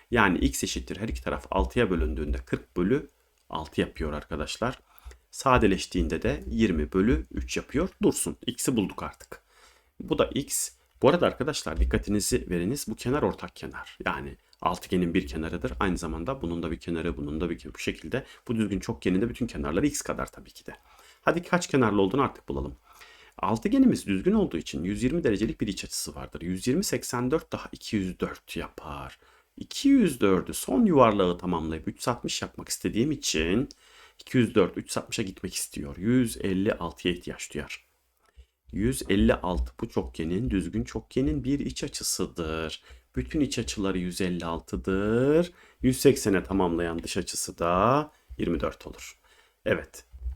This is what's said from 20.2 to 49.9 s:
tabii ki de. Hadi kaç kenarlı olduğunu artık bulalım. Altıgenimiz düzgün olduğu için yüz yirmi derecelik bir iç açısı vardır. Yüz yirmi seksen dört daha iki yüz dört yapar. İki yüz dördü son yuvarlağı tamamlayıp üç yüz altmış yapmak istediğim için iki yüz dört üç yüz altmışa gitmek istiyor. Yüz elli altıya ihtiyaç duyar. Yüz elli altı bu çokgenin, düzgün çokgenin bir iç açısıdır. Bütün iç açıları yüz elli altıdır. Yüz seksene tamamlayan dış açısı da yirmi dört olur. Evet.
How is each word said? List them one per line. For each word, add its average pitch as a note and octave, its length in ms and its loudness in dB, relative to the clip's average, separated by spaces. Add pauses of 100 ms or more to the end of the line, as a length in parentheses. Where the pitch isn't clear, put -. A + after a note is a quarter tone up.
tabii - 180 -20
ki - 160 -20
de. - 100 -14 (460)
Hadi E3 200 2
kaç F3 240 0
kenarlı G#2+ 360 4
olduğunu A2+ 200 2
artık - 260 -4
bulalım. C#2 280 -6 (640)
Altıgenimiz A3 680 4
düzgün G2 260 2
olduğu G3 240 2
için D2 280 -6
yüz G#2 180 -2
yirmi D#3+ 220 2
derecelik A2 360 0
bir A#2 60 0
iç F#2+ 180 -4
açısı - 300 -8
vardır. C#2 260 -12
Yüz F#2 260 -4
yirmi D#3+ 180 2
seksen B2+ 460 -2
dört D#3+ 220 -2
daha - 200 -8
iki - 240 -6
yüz F#2 240 -2
dört - 360 -6
yapar. C#2+ 600 -12 (380)
İki - 320 -2
yüz G#3+ 320 6
dördü F#2 340 4
son - 320 2
yuvarlağı G#2 520 6
tamamlayıp D#2+ 500 -2
üç - 80 -4
yüz - 120 -4
altmış - 340 -4
yapmak - 260 -10
istediğim G#2+ 420 0
için F#2+ 580 0 (500)
iki - 200 0
yüz A2+ 160 4
dört G2 240 4
üç - 80 -8
yüz - 120 -6
altmışa - 240 -4
gitmek F#2 320 -8
istiyor. C#2+ 420 -8
Yüz A#2 400 2
elli G2 380 0
altıya E2+ 400 -2
ihtiyaç - 400 -10
duyar. - 320 -10 (840)
Yüz A#2 360 -2
elli G#2+ 260 4
altı F2 460 -2
bu A2+ 80 -6
çokgenin, F#2 640 -4
düzgün G2 340 -2
çokgenin C3 600 -2
bir C#3 160 0
iç - 240 -6
açısıdır. D#2+ 960 -4 (340)
Bütün C3 240 -2
iç - 180 0
açıları F#2+ 400 -2
yüz F2+ 220 -4
elli F2+ 240 -2
altıdır. G#2+ 1080 0 (300)
Yüz B2+ 180 2
seksene G2+ 440 6
tamamlayan E2+ 580 0
dış - 140 -8
açısı - 420 -6
da G#2+ 520 2 (280)
yirmi E2+ 220 -2
dört - 260 -6
olur. - 320 -16 (460)
Evet. F2+ 400 -4 (320)